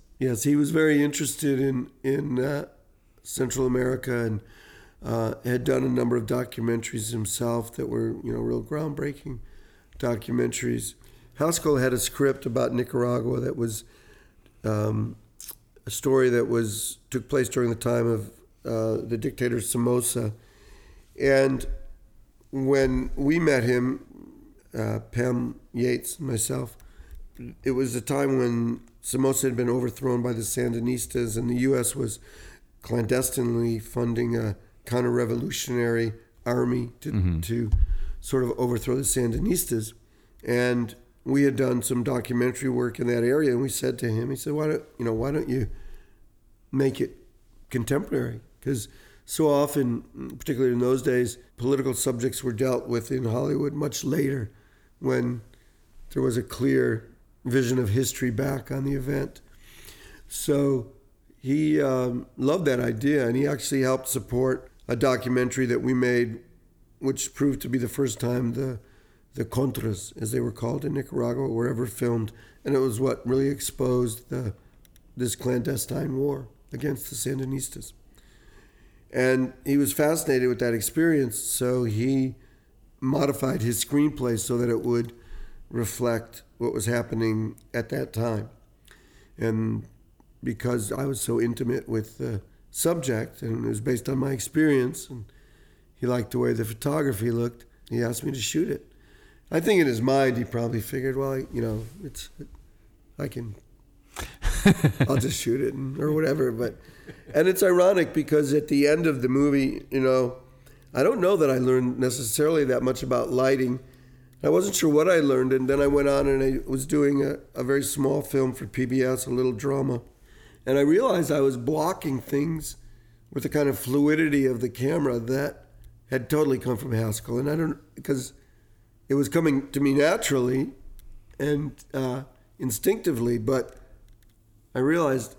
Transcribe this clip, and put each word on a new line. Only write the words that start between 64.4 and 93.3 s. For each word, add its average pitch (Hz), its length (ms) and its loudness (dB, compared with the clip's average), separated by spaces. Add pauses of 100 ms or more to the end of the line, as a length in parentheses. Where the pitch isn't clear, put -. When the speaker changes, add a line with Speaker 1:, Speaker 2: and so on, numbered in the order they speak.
Speaker 1:
a 120 80 -2
documentary 127 720 2
that 120 160 0
we 127 120 2
made, 123 460 2 (580)
which - 360 -4
proved 139 280 0
to 127 60 -8
be 127 100 0
the 120 100 -2
first 131 320 -2
time 120 320 0
the, 127 260 -4 (560)
the - 100 -4
Contras, 113 760 -2
as 110 120 -4
they 127 80 0
were 117 120 -2
called 127 320 -4
in 151 100 -4
Nicaragua, 131 540 -2
were 120 200 0
ever 123 180 -2
filmed. 113 460 -2 (320)
And 139 100 0
it 135 40 4
was 127 220 0
what 123 260 -2
really 135 220 2
exposed 123 840 -2
the, 127 240 -4 (640)
this 123 200 -2
clandestine 131 800 -2
war 135 320 -2 (240)
against 139 380 -4
the 131 60 -10
Sandinistas. 135 760 -6 (1160)
And 127 420 2 (120)
he 139 120 2
was 143 160 2
fascinated 151 560 2
with 120 120 0
that 120 120 2
experience, 139 640 2
so 127 460 0
he 123 520 0 (640)
modified 139 600 0
his 113 240 0
screenplay 139 540 2
so 120 180 -2
that 120 140 2
it 113 120 0
would 117 300 0 (580)
reflect 117 720 -2 (160)
what 120 140 -2
was 101 140 -4
happening 113 720 0 (160)
at 117 180 -4
that - 220 -6
time. 110 360 -2 (880)
And 110 520 -2 (540)
because 120 500 -2
I 131 140 -2
was 135 140 -4
so 117 200 0
intimate 120 480 -2
with 110 300 -4
the 117 240 -6 (280)
subject, 156 720 -2